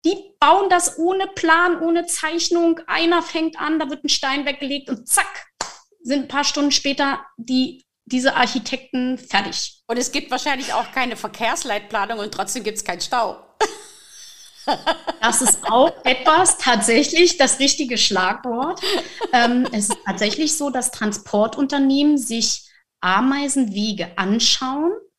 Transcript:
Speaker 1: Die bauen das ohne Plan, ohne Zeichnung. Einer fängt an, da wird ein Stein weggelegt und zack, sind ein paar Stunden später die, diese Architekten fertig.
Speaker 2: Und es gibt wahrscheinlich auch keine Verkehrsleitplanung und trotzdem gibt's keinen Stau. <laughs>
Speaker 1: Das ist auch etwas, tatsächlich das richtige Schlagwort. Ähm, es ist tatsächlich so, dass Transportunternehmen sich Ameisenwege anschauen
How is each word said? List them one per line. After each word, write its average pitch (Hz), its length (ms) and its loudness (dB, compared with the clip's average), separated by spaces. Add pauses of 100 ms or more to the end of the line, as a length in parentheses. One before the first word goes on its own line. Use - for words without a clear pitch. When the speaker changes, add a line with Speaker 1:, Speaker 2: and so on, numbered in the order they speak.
Speaker 1:
Die 392 100 2 (220)
bauen 359 320 6
das 349 280 2
ohne 381 360 0
Plan, 339 460 2
ohne 339 260 0
Zeichnung. 330 800 0
Einer 339 360 2
fängt 320 380 -4
an, 311 180 0
da 294 120 -2
wird 294 140 -10
ein 285 40 -4
Stein 277 380 -2
weggelegt 277 420 -6
und - 200 -8
zack, - 380 -2 (560)
sind 269 200 0
ein - 60 -10
paar 277 160 -2
Stunden 285 280 0
später 277 480 0 (160)
die, 254 480 -2 (220)
diese 254 280 0
Architekten 254 840 -2
fertig. - 720 -4
Speaker 2:
Und 233 100 -2
es 262 120 -2
gibt - 200 -6
wahrscheinlich 269 420 -4
auch 233 200 -2
keine 247 240 -4
Verkehrsleitplanung 214 1000 -4
und 208 140 -8
trotzdem 202 320 -6
gibt's 208 200 -6
keinen 180 180 -6
Stau. 233 340 -2 (240)
<laughs> 427 60 4 (1500)
Speaker 1:
Das 226 220 0
ist - 220 2
auch 262 280 4 (120)
etwas, 311 540 4
tatsächlich 262 800 4
das 269 200 4
richtige 269 400 0
Schlagwort. 233 800 0 (520)
Ähm, 247 400 4
es 208 160 -2
ist - 180 -4
tatsächlich 214 500 -2
so, 285 140 -2
dass 247 220 -2
Transportunternehmen 269 1300 2
sich 226 520 -4 (300)
Ameisenwege 214 1160 0
anschauen 262 720 0 (260)